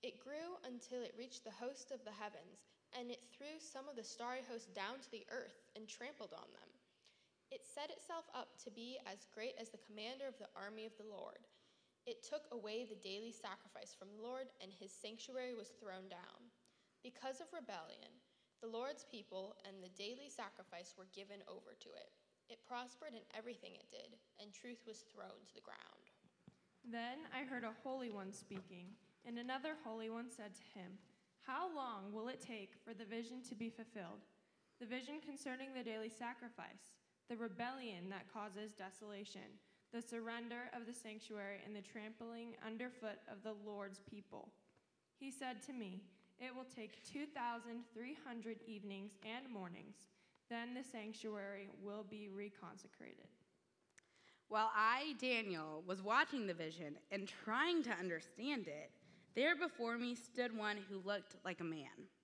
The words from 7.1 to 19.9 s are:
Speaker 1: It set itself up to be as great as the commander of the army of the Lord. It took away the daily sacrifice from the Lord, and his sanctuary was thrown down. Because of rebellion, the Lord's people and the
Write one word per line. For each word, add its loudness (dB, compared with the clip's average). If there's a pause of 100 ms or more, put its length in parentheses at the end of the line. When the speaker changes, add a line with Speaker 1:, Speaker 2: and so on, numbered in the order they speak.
Speaker 1:
It -6
set -2
itself -2
up -4
to -6
be -4
as -6
great -2
as -4
the -12
commander -4
of -4
the -8
army -4
of -10
the -10
Lord. -6 (640)
It 0
took 0
away 0
the -4
daily 0
sacrifice -6
from -10
the -6
Lord, 0 (160)
and -8
his -10
sanctuary -2
was -4
thrown -6
down. -8 (680)
Because -2
of -6
rebellion, -4 (540)
the 0
Lord's 0
people -4
and -8
the -10